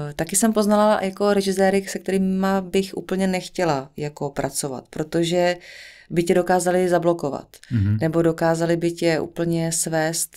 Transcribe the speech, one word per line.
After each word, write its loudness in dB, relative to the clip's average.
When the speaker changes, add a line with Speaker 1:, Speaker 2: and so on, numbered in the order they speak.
Speaker 1:
taky -2
jsem 2
poznala 2
jako 0
režiséry, 2
se -6
kterýma 0
bych -2
úplně -2
nechtěla -2
jako -6
pracovat, -6
protože 0
by 0
tě 4
dokázali 2
zablokovat, 0
Speaker 2:
Mhm. 2
Speaker 1:
nebo 2
dokázali 2
by -2
tě 0
úplně -2
svést -2